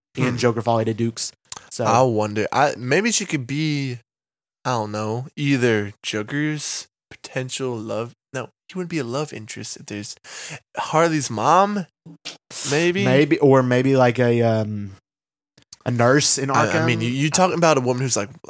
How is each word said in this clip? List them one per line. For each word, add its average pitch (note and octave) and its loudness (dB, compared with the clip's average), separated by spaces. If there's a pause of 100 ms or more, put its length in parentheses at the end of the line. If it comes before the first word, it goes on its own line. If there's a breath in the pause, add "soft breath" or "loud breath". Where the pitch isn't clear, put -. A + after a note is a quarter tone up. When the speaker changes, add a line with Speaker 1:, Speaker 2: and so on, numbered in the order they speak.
(160)
Speaker 1:
in B2 0
Speaker 2:
Hmm. A#2+ -6
Speaker 1:
Joker A#2 0
Folie A2+ 0
à A2 -2
Deux. A#2 -4 (380 loud breath)
So - -6
Speaker 2:
I A2+ 4
wonder. G#2+ 0
I, C3+ 2
maybe D#3 0
she G#3 -2
could C3+ -4
be, C#3 -4 (640)
I B2+ -4
don't G#2+ -2
know, A2 -4
either A#2+ 2
Joker's C#3+ -6 (240)
potential C3 -8
love. A2 -8 (200)
No, B2+ -10 (200)
he - -14
wouldn't F3+ -8
be E3 -4
a C3 -4
love C3+ -6
interest G#2+ -12
if - -20
there's G#2 -10 (640 loud breath)
Harley's D#3 0
mom. E3+ 2 (840)
Maybe. F3 0
Speaker 1:
Maybe, C#3 4
or C3+ 6
maybe, B2+ 2
like, B2 4
a, A#2+ 4
um, G#2+ 0 (920)
a A#2+ -2
nurse B2 4
in C3+ -2
Speaker 2:
I, A#2+ 2
Speaker 1:
Arkham. D#3+ 0
Speaker 2:
I - 2
mean, A2+ 2
you, A#2+ 0
you C#3 0
talking F3+ 2
about D#3+ 4
a C3 0
woman B2 -2
who's, A#2+ -2
like, G2+ -4 (200)